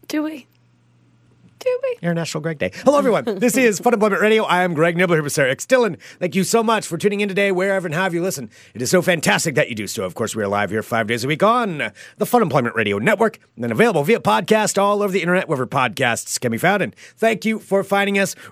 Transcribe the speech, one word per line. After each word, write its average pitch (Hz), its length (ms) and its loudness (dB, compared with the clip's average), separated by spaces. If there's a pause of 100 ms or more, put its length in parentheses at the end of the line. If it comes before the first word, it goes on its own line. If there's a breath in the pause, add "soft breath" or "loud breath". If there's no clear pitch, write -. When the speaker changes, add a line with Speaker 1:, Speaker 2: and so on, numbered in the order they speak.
Speaker 1:
Do 302 140 -2
we? 311 240 -10 (1120)
Do 508 240 -2
we? 494 200 -4
Speaker 2:
International 165 380 -4
Greg 156 180 -6
Day. - 120 -4 (140 loud breath)
Hello, 285 140 4
everyone. 214 260 2
Speaker 1:
<laughs> 208 140 -4
Speaker 2:
This 233 180 0
is 226 240 2
Fun 240 120 2
Employment 196 300 2
Radio. 214 220 4
I 175 180 2
am 180 120 -2
Greg 165 220 2
Nibler 175 180 2
here 156 80 2
with 143 100 -6
Sarah 135 180 2
X - 160 -6
Dillon. 233 300 2 (220 loud breath)
Thank 170 160 -4
you 190 100 2
so 233 180 2
much 220 240 0
for 165 100 -6
tuning 202 240 0
in 208 80 0
today, 196 240 0
wherever 190 340 0
and 151 80 -6
however 180 200 0
you 170 80 -2
listen. 151 260 -6 (260 loud breath)
It 110 60 -10
is 123 100 -4
so 180 120 4
fantastic 170 540 0
that 156 120 2
you 123 60 -8
do 107 120 -6
so. 95 180 -6
Of 92 100 -6
course, 107 220 -4
we 110 60 -2
are 101 60 0
live 101 220 0
here 107 120 -2
five 113 260 -2
days 117 160 -2
a 135 40 -2
week 151 140 -2
on 196 500 0 (240 loud breath)
the 208 100 -2
Fun 240 160 4
Employment 131 340 0
Radio 104 220 0
Network, 202 420 0 (160)
and 117 80 -8
then 117 80 -2
available 165 320 2
via 214 160 2
podcast 214 600 2
all 202 220 2
over 202 100 -2
the 180 80 0
internet, 175 280 0
wherever 131 180 -2
podcasts 123 760 -2
can 120 120 -2
be 113 60 -4
found. 190 240 2
And 113 120 -4 (220 loud breath)
thank 226 280 0
you 220 140 0
for 196 240 -2
finding 196 360 0
us. 196 180 0 (160 loud breath)